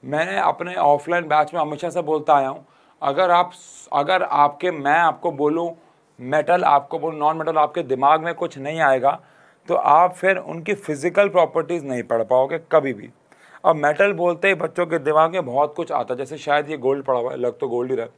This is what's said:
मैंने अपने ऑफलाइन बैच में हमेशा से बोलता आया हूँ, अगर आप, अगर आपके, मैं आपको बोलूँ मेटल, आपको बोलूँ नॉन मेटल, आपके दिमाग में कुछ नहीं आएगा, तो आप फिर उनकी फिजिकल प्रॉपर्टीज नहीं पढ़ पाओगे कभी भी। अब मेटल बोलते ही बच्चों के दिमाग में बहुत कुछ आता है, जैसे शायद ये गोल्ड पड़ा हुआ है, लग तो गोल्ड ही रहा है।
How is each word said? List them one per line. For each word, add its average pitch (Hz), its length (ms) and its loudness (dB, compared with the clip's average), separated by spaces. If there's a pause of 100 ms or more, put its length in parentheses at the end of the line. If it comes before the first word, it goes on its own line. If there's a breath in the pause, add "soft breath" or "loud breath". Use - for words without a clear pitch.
मैंने 165 340 -2
अपने 175 360 -2
ऑफलाइन 175 520 2
बैच 151 260 2
में 170 80 -2
हमेशा 151 280 -4
से 170 120 -4
बोलता 151 340 2
आया 135 140 2
हूँ, 160 160 -12 (360 soft breath)
अगर 147 300 2
आप, 175 200 4 (420)
अगर 165 300 2
आपके, 147 480 2
मैं 147 280 2
आपको 170 320 0
बोलूँ 151 400 0 (480 soft breath)
मेटल, 151 440 0
आपको 147 360 2
बोलूँ 156 200 -6
नॉन 151 180 0
मेटल, 156 200 -2
आपके 147 260 0
दिमाग 135 380 2
में 170 140 -6
कुछ 170 220 -6
नहीं 151 220 -8
आएगा, 139 420 2 (460 soft breath)
तो - 80 0
आप 175 380 4
फिर 185 240 -2
उनकी 165 360 -8
फिजिकल 170 560 -2
प्रॉपर्टीज 165 560 0
नहीं 123 180 -6
पढ़ 117 200 -2
पाओगे 127 360 0 (120)
कभी 139 220 -2
भी। 104 160 -14 (560 loud breath)
अब 170 100 4
मेटल 151 380 0
बोलते 175 340 0
ही 196 60 4
बच्चों 165 320 -4
के 165 120 -4
दिमाग 156 340 2
में 180 140 -4
बहुत 143 300 -2
कुछ 160 160 -8
आता 131 220 -4
है, 123 40 -6
जैसे 139 200 -10
शायद 147 320 -2
ये 151 80 -6
गोल्ड 135 280 -2
पड़ा 127 140 0
हुआ 120 120 -4
है, 135 60 -10
लग 120 220 -4
तो 143 80 -4
गोल्ड 123 240 -4
ही 127 60 -2
रहा 113 80 -4
है। - 120 -18